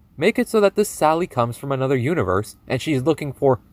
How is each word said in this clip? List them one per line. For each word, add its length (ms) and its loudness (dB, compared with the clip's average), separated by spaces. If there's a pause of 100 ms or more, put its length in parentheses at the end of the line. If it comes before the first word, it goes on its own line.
(180)
make 200 0
it 120 0
so 100 0
that 160 2
this 140 0
Sally 380 0
comes 300 -2
from 140 -8
another 260 0
universe 600 -2 (100)
and 140 -4
she's 220 -2
looking 280 -2
for 280 2 (140)